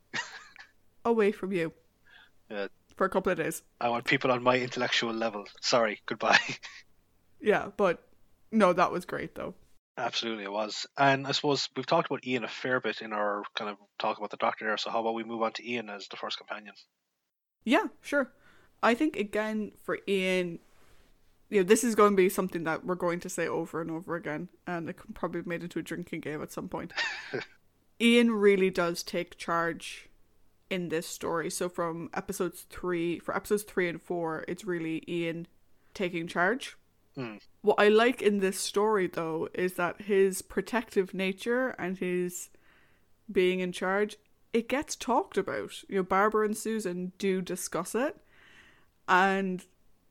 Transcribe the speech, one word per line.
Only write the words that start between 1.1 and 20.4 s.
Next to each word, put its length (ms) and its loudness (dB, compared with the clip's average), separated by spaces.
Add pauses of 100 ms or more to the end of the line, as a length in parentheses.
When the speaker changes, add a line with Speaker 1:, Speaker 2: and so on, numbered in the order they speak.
Speaker 2:
from 200 -6
you. 220 -2 (760)
Speaker 1:
Yeah. 180 -6 (280)
Speaker 2:
For 100 0
a 40 0
couple 220 0
of 80 -2
days. 240 -4 (160)
Speaker 1:
"I 100 0
want 160 -2
people 260 4
on 120 0
my 160 6
intellectual 540 -2
level. 320 -4 (160)
Sorry, 440 2
goodbye." 380 2
<laughs> 60 -6 (920)
Speaker 2:
Yeah, 320 2
but 320 0 (440)
no, 220 6
that 180 2
was 140 -6
great, 280 -8
though. 220 -8 (420)
Speaker 1:
Absolutely, 460 -4
it 80 -8
was. 340 -4 (120)
And 280 4
I 60 -2
suppose 440 0
we've 120 -6
talked 220 4
about 160 -6
Ian 180 0
a 40 -6
fair 320 -2
bit 220 -4
in 120 -8
our 300 -2 (120)
kind 140 -4
of 80 -8 (200)
talk 220 -2
about 100 -6
the 80 -10
Doctor 280 -2
there, 120 0
so 140 -6
how 80 0
about 160 0
we 80 -4
move 180 -8
on 120 2
to 140 -10
Ian 220 -4
as 180 -12
the 100 -12
first 200 -6
companion? 380 -14 (920)
Speaker 2:
Yeah, 220 2 (140)
sure. 300 -2 (520)
I 100 4
think, 220 0
again, 560 -2 (120)
for 140 -4 (100)
Ian, 520 0 (920)